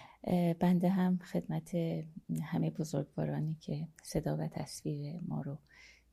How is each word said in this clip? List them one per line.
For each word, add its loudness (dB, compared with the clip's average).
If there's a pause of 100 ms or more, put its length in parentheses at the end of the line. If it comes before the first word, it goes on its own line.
(240)
اه، 4
بنده 6
هم 4
خدمت -2 (680)
همهٔ 0
بزرگوارانی -2
که -6 (160)
صدا -2
و -2
تصویر -6
ما -4
رو -8 (560)